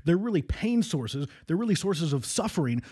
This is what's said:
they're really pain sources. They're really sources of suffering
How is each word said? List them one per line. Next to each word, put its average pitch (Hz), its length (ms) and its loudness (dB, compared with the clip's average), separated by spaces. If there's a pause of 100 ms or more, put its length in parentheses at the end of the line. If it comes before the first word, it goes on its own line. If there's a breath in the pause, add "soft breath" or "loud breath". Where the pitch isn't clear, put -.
they're 170 120 4
really 202 260 0
pain 233 400 0
sources. 139 420 -4 (220 loud breath)
They're 160 100 2
really 220 160 2
sources 165 400 0
of 135 100 0
suffering 139 680 0